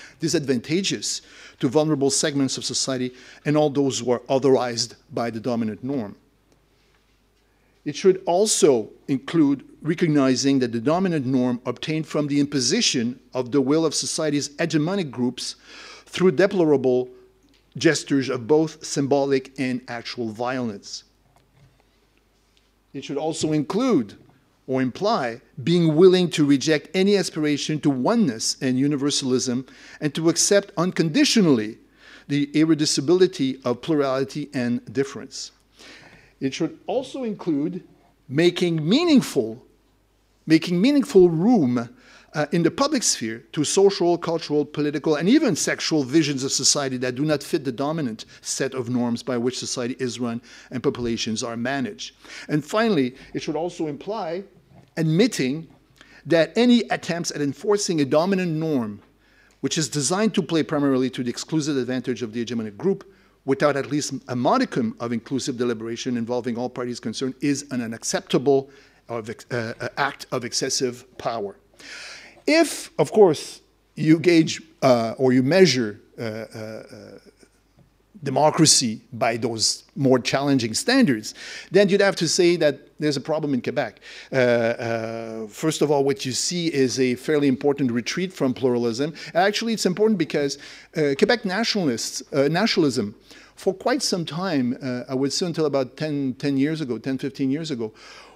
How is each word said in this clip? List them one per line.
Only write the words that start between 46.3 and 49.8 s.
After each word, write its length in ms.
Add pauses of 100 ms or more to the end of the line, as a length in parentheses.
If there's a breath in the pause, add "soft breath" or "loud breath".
of 80
society 460
that 160
do 100
not 180
fit 220
the 80
dominant 540 (160 loud breath)
set 320
of 160
norms 320
by 160
which 200
society 400